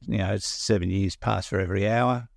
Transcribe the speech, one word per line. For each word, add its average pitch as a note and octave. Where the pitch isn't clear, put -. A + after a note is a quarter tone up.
you A2+
know, G2
seven F#2
years F#2+
pass G#2
for G2
every G2
hour, A#2+